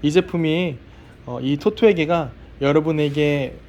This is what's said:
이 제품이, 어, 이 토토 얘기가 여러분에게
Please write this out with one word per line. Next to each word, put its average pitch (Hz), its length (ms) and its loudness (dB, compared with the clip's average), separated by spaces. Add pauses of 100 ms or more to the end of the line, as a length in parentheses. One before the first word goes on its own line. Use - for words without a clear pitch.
이 147 80 2
제품이, 165 640 0 (500)
어, 123 160 -10
이 139 160 -2
토토 214 280 2
얘기가 165 460 2 (300)
여러분에게 147 920 0 (120)